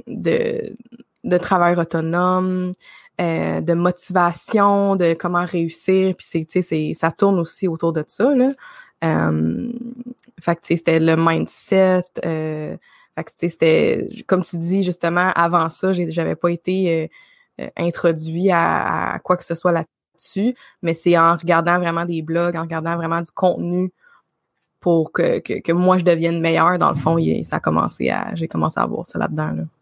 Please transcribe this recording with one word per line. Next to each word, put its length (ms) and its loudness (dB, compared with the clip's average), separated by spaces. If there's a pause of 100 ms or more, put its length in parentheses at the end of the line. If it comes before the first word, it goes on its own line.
de, 680 -2 (480)
de 140 2
travail 400 2
autonome, 960 0 (460)
euh, 400 -2
de 120 0
motivation, 1200 2
de 180 2
comment 300 -2
réussir. 720 0
Puis 140 -18
c'est, 160 -2
tu 80 -16
sais, 100 0
c'est, 320 -2
ça 160 -2
tourne 280 2
aussi 300 -4
autour 240 -2
de 140 -2
ça, 280 2
là. 160 4 (520)
Euh, 720 0 (680)
fait 160 -2
que, 40 -12
tu 80 -18
sais, 80 2
c'était 240 2
le 160 4
mindset. 840 2 (220)
Euh, 520 -6 (380)
fait 100 -8
que, 60 -20
tu 80 -20
sais, 100 -2
c'était, 600 2 (180)
comme 160 2
tu 160 -6
dis, 240 0
justement, 520 0
avant 360 2
ça, 240 -2
j'ai, 160 -2
j'avais 260 -2
pas 140 0
été, 600 0 (500)
euh, 40 -10
euh, 40 -8 (100)
introduit 720 0
à, 640 0
à 40 -6
quoi 180 0
que 80 -8
ce 100 -6
soit 180 0
là-dessus, 840 -4 (260)
mais 140 0
c'est 240 4
en 180 6
regardant 420 2
vraiment 280 -2
des 160 -4
blogs, 340 -2
en 60 -4
regardant 340 -4
vraiment 240 -2
du 100 -8
contenu 640 0 (840)
pour 340 2
que, 280 0
que, 200 -6
que 120 -2
moi, 260 4
je 60 0
devienne 360 2
meilleure. 380 2
Dans 100 2
le 80 0
fond, 220 0
il, 260 0
ça 120 -6
a 40 -4
commencé 480 0
à, 260 -4
j'ai 140 -6
commencé 320 -2
à 60 2
voir 180 -6
ça 140 -10
là-dedans, 320 -4
là. 120 -6 (200)